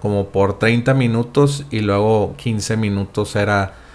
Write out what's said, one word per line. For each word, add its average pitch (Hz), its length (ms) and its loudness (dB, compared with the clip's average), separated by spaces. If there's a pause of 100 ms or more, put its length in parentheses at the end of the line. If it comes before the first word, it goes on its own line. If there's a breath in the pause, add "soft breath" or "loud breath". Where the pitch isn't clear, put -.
como 101 280 -2
por 98 300 0
treinta 120 340 2
minutos, 135 760 0
y 110 120 -4
luego 104 560 2
quince 110 380 -4
minutos 104 600 -2
era, 101 400 0 (200 loud breath)